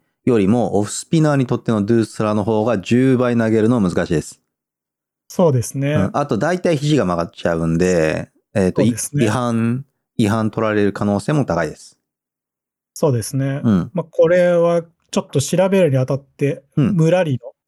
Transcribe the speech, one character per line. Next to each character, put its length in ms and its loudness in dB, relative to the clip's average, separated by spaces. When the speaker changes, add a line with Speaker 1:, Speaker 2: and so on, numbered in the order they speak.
Speaker 1:
ー 40 2
よ 80 4
り 100 2
も、 300 0
オ 40 0
フ 100 -6
ス 160 -12
ピ 120 2
ナ 140 2
ー 20 0
に 100 0
と 100 -2
っ 60 -6
て 100 -2
の 120 0
ド 100 2
ゥ 60 4
ー 60 2
ス 160 -6
ラ 80 0
ー 40 0
の 100 0
方 200 0
が 140 0
十 400 2
倍 180 0
投 140 0
げ 100 2
る 80 2
の 120 2
難 260 0
し 40 -6
い 40 0
で 80 0
す。 180 -16
Speaker 2:
そ 220 0
う 20 0
で 100 0
す 140 -8
ね。 160 -4
Speaker 1:
う 60 0
ん。 160 0
あ 120 -2
と、 120 -2
大 240 -2
体 160 0
肘 180 0
が 80 2
曲 180 -2
が 60 -4
っ 60 -18
ち 120 -6
ゃ 100 0
う 100 -2
ん 100 0
で、 540 0
え 140 2
ー 40 -2
と、 80 -2
Speaker 2:
そ 80 4
う 20 2
で 60 -2
す 200 -8
ね。 80 2
Speaker 1:
い-、 40 2
違 0 -
反、 560 -2
違 120 2
反 220 0
取 160 -2
ら 60 0
れ 120 2
る 100 0
可 100 -4
能 160 0
性 140 -4
も 100 0
高 200 -2
い 40 -6
で 80 -12
す。 240 -20
Speaker 2:
そ 160 0
う 20 0
で 100 -2
す 140 -8
ね。 260 -4
Speaker 1:
う 80 2
ん。 220 0
Speaker 2:
ま 100 -6
あ、 60 -8
こ 200 2
れ 240 2
は 320 0
ち 80 -2
ょ 20 -2
っ 80 -8
と 140 -2
調 260 0
べ 140 2
る 80 2
に 80 0
あ 80 0
た 80 -2
っ 40 -4
て、 440 -6
Speaker 1:
う 60 2
ん。 120 2
Speaker 2:
ム 160 2
ラ 140 2
リ 160 -4